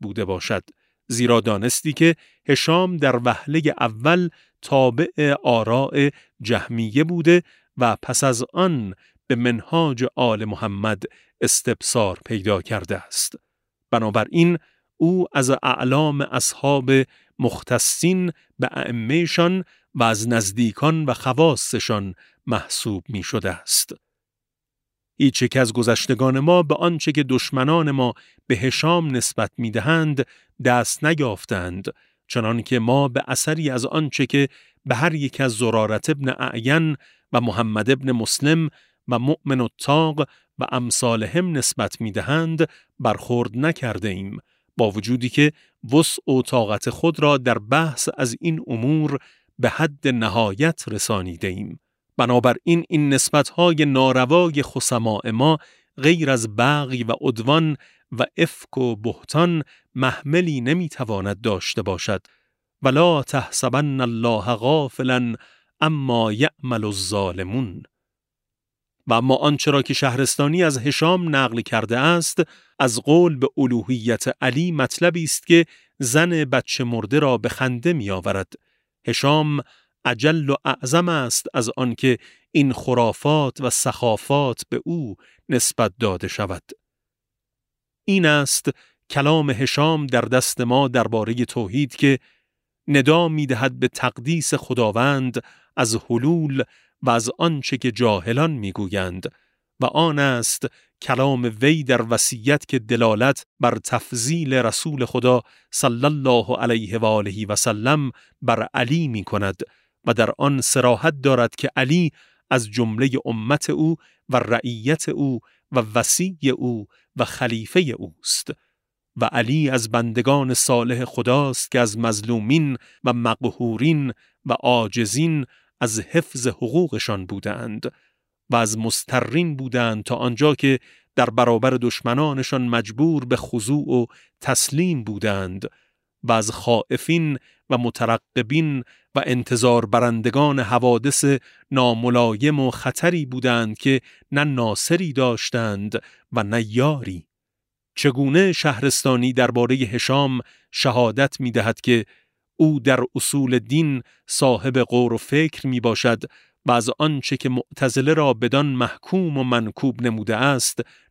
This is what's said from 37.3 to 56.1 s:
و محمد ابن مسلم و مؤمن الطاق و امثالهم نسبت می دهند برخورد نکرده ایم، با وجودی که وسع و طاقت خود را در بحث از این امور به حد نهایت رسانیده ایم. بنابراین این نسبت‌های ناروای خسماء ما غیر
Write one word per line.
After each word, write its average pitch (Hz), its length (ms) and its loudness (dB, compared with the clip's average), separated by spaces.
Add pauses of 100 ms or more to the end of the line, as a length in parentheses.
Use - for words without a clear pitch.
و 120 80 4
محمد 107 480 0
ابن 135 220 2
مسلم 143 580 2 (380)
و 120 120 0
مؤمن 135 420 0
الطاق 147 680 0 (300)
و 131 120 -6
امثالهم 123 840 -2
نسبت - 440 -4
می 110 100 -6
دهند 156 580 -2 (300)
برخورد 120 580 -2
نکرده 127 520 -2
ایم، 98 280 -8 (400)
با 110 140 4
وجودی 117 380 -2
که 147 220 4 (420)
وسع - 380 2
و 131 100 4
طاقت 110 480 -2
خود 160 300 -2
را 143 180 4
در 123 220 0
بحث 139 580 -2
از 120 240 -2
این 160 260 -2
امور 139 500 0 (420)
به 131 100 2
حد 151 380 -2
نهایت 113 800 0
رسانیده 98 600 -4
ایم. 92 320 -8 (380)
بنابراین 123 720 2
این 147 240 2
نسبت‌های 151 720 2
ناروای 135 800 4
خسماء 113 680 -2
ما 127 260 4 (400)
غیر 151 320 2